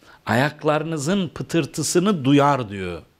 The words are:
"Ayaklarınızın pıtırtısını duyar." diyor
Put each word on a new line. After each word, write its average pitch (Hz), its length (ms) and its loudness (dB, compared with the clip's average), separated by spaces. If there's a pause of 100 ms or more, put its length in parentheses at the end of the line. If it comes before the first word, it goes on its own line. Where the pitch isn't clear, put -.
(260)
"Ayaklarınızın 151 1040 -2
pıtırtısını 165 960 -2
duyar." 139 440 4
diyor 92 340 -8 (180)